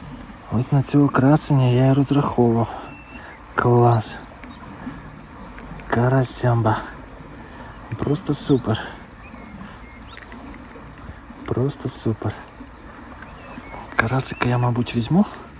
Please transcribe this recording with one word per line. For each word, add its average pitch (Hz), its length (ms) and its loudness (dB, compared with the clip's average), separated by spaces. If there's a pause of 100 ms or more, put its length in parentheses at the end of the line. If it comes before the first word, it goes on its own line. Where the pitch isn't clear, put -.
(520)
Ось 117 200 0
на 135 120 6
цього 143 260 6
красення 135 560 6
я 123 200 6
і 135 80 6
розраховував. 135 880 2 (720)
Клас! 120 640 4 (1700)
Карасямба! 123 920 2 (1200)
Просто - 360 0
супер! 123 480 2 (2750)
Просто 131 440 -2
супер! - 440 -2 (1600)
Карасика 123 540 2
я, 123 80 2
мабуть, 120 380 0
візьму. 151 300 4 (340)